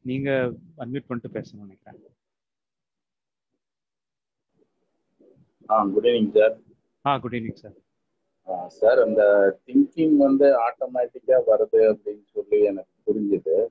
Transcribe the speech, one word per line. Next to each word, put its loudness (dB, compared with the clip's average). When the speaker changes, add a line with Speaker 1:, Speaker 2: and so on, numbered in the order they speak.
Speaker 1:
நீங்க -6
அன்மியூட் -12
பண்ணிட்டு -10
பேசணும்னு -14
நினைக்கிறேன். -20
Speaker 2:
ஆ, 2
good -2
evening, 0
sir. 4
Speaker 1:
ஆ, -2
good -10
evening, -10
sir. -20
Speaker 2:
ஆ, -10
சார், 2
அந்த 2
thinking 0
வந்து 4
ஆட்டோமேட்டிக்கா -2
வருது 2
அப்படின்னு 0
சொல்லி -2
எனக்கு -4
புரிஞ்சுது. -2